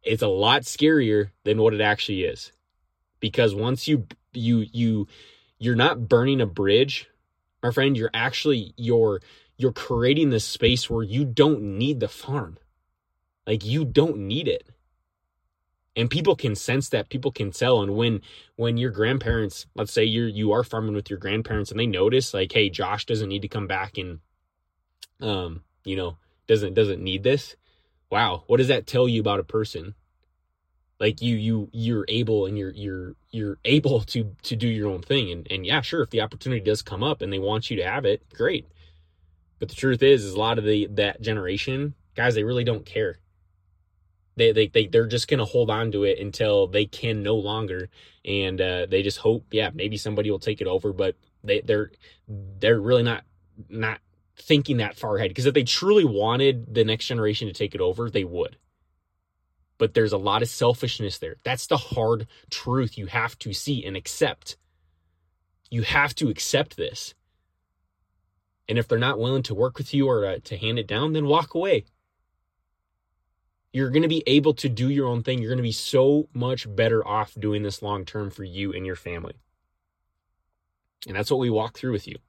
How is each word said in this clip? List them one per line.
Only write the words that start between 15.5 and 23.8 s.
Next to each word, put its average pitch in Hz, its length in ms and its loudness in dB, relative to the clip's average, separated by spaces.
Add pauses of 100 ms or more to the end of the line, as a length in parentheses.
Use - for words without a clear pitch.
And 120 160 0
people 165 240 2
can 107 220 -2
sense 131 320 -2
that, - 200 -2
people 139 220 -4
can 101 220 -6
tell. 123 280 4
And 101 140 -2
when, 113 280 0 (340)
when 117 220 -2
your 123 120 0
grandparents, 113 760 -2 (100)
let's 107 160 -6
say 110 120 4
you're, 117 220 0
you 107 240 0
are 120 140 2
farming 110 300 -4
with 101 160 -6
your 95 100 -8
grandparents 104 500 -4
and 101 80 -6
they 120 80 0
notice, 110 480 2
like, 95 160 -2
"Hey, 104 200 2
Josh 98 360 -4
doesn't 110 220 -2
need 98 140 -6
to 104 60 -8
come 101 200 -6
back 95 300 -6